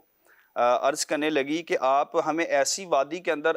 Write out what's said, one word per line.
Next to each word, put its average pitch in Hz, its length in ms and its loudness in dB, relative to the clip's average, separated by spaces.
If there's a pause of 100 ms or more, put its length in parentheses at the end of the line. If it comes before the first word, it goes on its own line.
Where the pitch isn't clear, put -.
(540)
آ، 120 340 2
عرض 151 180 -2
کرنے 156 240 -2
لگی 151 320 -2
کہ 175 180 -4
آپ 147 480 2
ہمیں 160 160 -2
ایسی 143 400 0
وادی 147 340 0
کے 180 140 -4
اندر 156 240 0